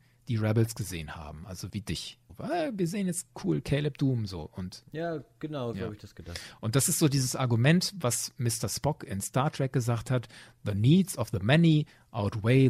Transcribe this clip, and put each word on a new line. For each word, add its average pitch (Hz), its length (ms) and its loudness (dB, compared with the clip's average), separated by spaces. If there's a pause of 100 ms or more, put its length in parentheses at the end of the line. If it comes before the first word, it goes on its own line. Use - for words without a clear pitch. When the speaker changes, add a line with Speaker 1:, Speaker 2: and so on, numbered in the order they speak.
(300)
Speaker 1:
die 117 80 0
Rebels 110 380 2
gesehen 85 400 -8
haben, 78 300 -14
also 92 280 -12
wie 101 80 -4
dich. - 380 -6 (160)
Weil 294 420 -4
wir 180 100 0
sehen 196 200 -4
jetzt - 200 -4 (160)
cool 156 180 0
Caleb 143 360 -2
Doom 127 300 0
so 90 160 -8
und - 480 -10
Speaker 2:
Ja, 160 320 -6 (160)
genau, 135 340 -6
so 98 60 -8
Speaker 1:
Ja. 92 60 -6
Speaker 2:
hab 104 80 -8
ich 101 60 -16
das - 140 -20
gedacht. 85 260 -12 (200)
Speaker 1:
Und 107 160 0
das 135 120 4
ist 175 120 0
so 160 80 6
dieses 131 280 0
Argument, 127 640 4
was - 400 -2
Mister 117 320 -2
Spock - 340 -2
in 98 180 -6
Star 139 300 0
Trek 135 220 -2
gesagt 117 380 -2
hat, 127 160 -2 (360)
„The 101 120 -2
needs 147 420 6
of 120 140 -2
the 98 100 -2
many 151 440 4 (260)
outweigh 117 580 4